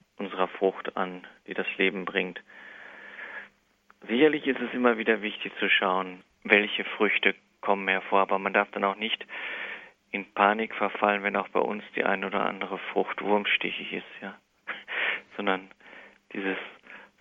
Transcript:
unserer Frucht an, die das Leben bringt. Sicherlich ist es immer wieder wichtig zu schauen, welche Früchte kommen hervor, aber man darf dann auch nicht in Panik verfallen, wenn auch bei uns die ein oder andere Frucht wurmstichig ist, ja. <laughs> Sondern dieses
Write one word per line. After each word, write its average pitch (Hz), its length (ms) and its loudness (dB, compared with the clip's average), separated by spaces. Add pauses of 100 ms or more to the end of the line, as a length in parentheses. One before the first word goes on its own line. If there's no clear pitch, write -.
(180)
unserer 95 300 -2
Frucht - 500 -2
an, 92 300 -6 (180)
die - 80 -12
das - 140 -4 (100)
Leben 95 280 2
bringt. 92 360 -2 (1700)
Sicherlich 147 380 4
ist 127 120 0
es 120 140 -4
immer 123 240 4
wieder 110 240 2
wichtig 101 380 -6
zu 98 100 2
schauen, 92 540 2 (200)
welche 104 420 4
Früchte - 500 2 (260)
kommen 98 260 2
hervor, 95 340 4
aber 95 180 2
man 98 120 -2
darf 101 200 2
dann 101 120 -2
auch 98 120 2
nicht 107 280 -4 (840)
in 98 240 -4
Panik 107 400 4
verfallen, 104 480 2
wenn 101 140 0
auch 98 140 -2
bei 95 100 0
uns 107 240 0 (120)
die - 80 0
ein 95 200 2
oder 98 240 0
andere 95 320 -4 (120)
Frucht - 300 -2
wurmstichig 101 720 0
ist, - 300 -10
ja. 98 100 -12 (320)
<laughs> - 80 -8 (640)
Sondern 95 320 -2 (640)
dieses 95 240 -2 (640)